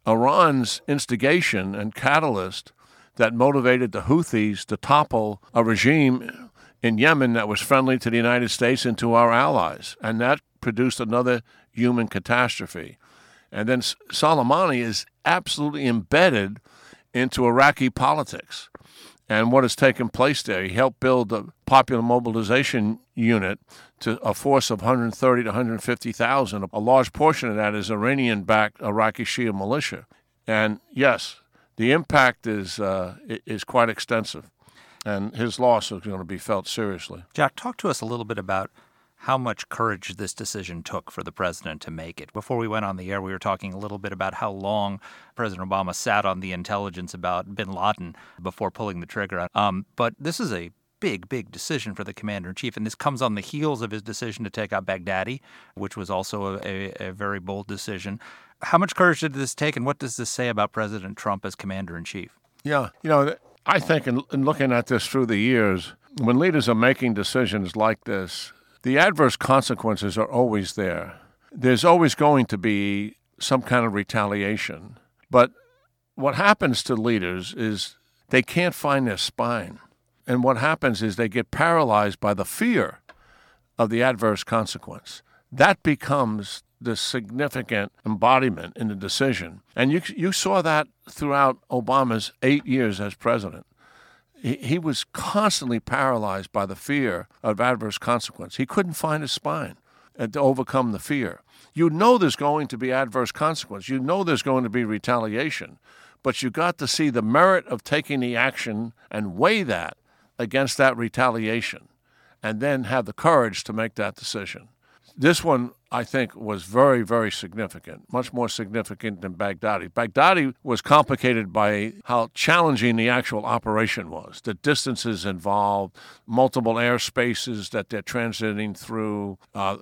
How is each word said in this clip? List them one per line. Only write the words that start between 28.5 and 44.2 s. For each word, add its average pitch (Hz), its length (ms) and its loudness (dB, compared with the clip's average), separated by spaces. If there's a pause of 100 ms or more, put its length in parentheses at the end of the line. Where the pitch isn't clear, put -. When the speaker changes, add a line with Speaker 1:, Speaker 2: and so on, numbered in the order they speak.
Speaker 1:
Iraqi 110 420 0
Shia 113 300 -2
militia. 107 520 -4 (420)
And 107 340 0 (100)
yes, 127 460 0 (400)
the 117 160 4
impact 143 520 4
is, 101 320 -4
uh, 95 380 -2 (140)
i-, 113 160 -8
is 107 180 -8
quite 120 260 2
extensive, - 600 -6 (540)
and 104 280 -4
his 113 260 -4
loss 117 340 2
is 92 80 -10
gonna 95 240 -8
be 92 120 -10
felt 95 300 -4
seriously. 90 560 -6 (100)
Speaker 2:
Jack, 143 220 0
talk 247 220 -10
to - 100 -4
us 151 140 -2
a 113 40 -8
little 117 200 -6
bit 110 120 -8
about 95 320 -4 (560)
how 131 120 0
much 123 320 -6
courage 101 460 -4
this 95 180 -10
decision 92 480 -10
took - 300 -10
for - 100 -10
the - 100 -8
president 82 480 -6
to - 120 -14
make 82 280 -12
it. - 140 -18
Before 120 240 -6
we 113 100 -4
went 107 180 -4
on 98 120 -6
the 92 140 -10
air, 98 100 -4
we 95 100 -8
were 95 60 -8
talking 98 340 -4
a 92 60 -12
little 101 220 -10
bit 101 120 -8
about 95 220 -4